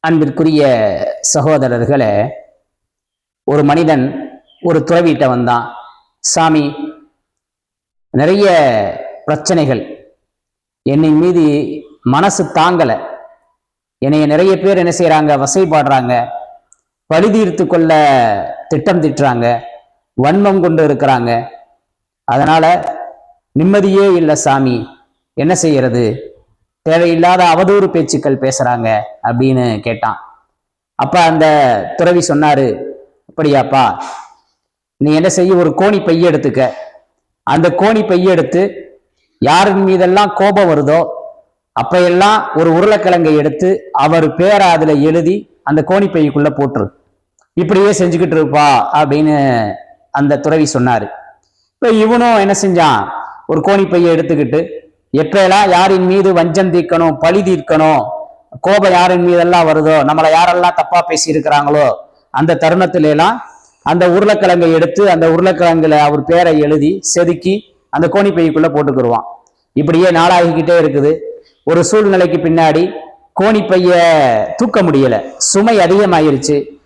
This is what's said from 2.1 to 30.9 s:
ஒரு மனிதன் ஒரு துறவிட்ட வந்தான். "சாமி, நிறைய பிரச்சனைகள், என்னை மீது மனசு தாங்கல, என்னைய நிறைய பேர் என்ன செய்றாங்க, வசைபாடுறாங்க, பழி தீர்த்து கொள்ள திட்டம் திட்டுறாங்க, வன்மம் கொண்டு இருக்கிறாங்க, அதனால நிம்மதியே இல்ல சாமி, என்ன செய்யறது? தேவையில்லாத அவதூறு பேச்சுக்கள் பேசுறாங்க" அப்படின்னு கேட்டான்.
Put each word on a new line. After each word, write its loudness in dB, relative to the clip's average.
ஒரு 0
மனிதன் 0
ஒரு 0
துறவிட்ட 2
வந்தான். -2
"சாமி, 0
நிறைய 0
பிரச்சனைகள், -4
என்னை 0
மீது 2
மனசு -2
தாங்கல, 0
என்னைய 0
நிறைய 2
பேர் 0
என்ன 0
செய்றாங்க, 2
வசைபாடுறாங்க, 0
பழி 2
தீர்த்து 0
கொள்ள 0
திட்டம் 0
திட்டுறாங்க, -2
வன்மம் 2
கொண்டு 0
இருக்கிறாங்க, 0
அதனால 0
நிம்மதியே 2
இல்ல 0
சாமி, -2
என்ன 0
செய்யறது? 0
தேவையில்லாத 2
அவதூறு 2
பேச்சுக்கள் -4
பேசுறாங்க" -2
அப்படின்னு -2
கேட்டான். -6